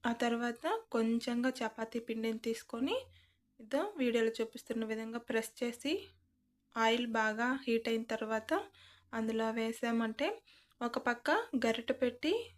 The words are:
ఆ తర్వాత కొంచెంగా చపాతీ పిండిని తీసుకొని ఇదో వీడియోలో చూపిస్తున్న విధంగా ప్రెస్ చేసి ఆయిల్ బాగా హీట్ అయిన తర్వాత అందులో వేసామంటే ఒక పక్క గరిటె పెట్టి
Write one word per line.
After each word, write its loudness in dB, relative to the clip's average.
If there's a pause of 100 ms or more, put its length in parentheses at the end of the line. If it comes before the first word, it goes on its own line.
ఆ 2
తర్వాత -2 (260)
కొంచెంగా 0
చపాతీ -4
పిండిని -4
తీసుకొని -4 (640)
ఇదో -2 (140)
వీడియోలో 2
చూపిస్తున్న -4
విధంగా -6
ప్రెస్ -2
చేసి -2 (840)
ఆయిల్ 4
బాగా 2 (100)
హీట్ 2
అయిన 0
తర్వాత -2 (600)
అందులో 0
వేసామంటే 0 (540)
ఒక 0
పక్క 0 (260)
గరిటె 2
పెట్టి 0 (240)